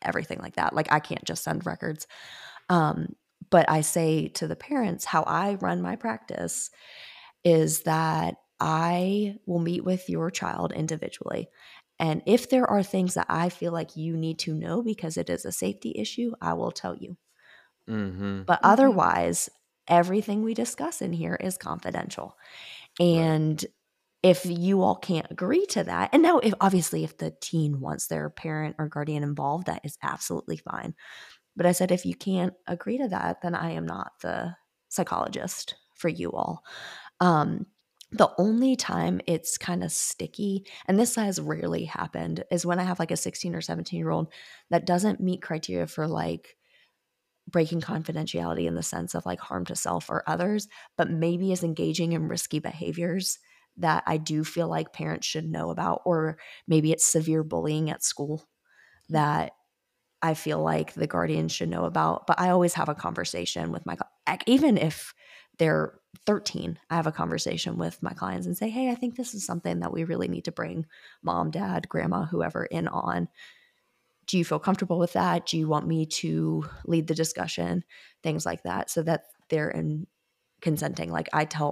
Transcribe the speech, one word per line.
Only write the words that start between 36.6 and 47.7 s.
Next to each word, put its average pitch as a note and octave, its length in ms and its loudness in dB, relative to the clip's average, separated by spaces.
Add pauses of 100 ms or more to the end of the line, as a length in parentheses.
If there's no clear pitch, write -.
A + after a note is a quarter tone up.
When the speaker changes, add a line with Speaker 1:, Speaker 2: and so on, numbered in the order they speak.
Speaker 1:
Um, E3 460 4 (440)
the G#3+ 280 6
only A#3 360 4
time F3+ 520 0
it's E3 300 -2
kinda F3+ 320 -4
sticky, G3 800 -4 (200)
and F#3+ 120 6
this A#3+ 160 4
has G3 260 0
rarely E3 440 -2
happened, - 640 -6
is E3+ 140 0
when F3 140 2
I F3+ 40 2
have, F3+ 160 -2
like, E3 120 0
a F3 60 -2
sixteen F3 380 -4
or E3 60 -4
seventeen-year-old E3 720 -2 (400)
that E3+ 140 2
doesn't F#3 360 2
meet F#3 200 0
criteria E3+ 460 -4
for, D#3 200 -4
like, E3 500 -4 (920)
breaking E3 320 2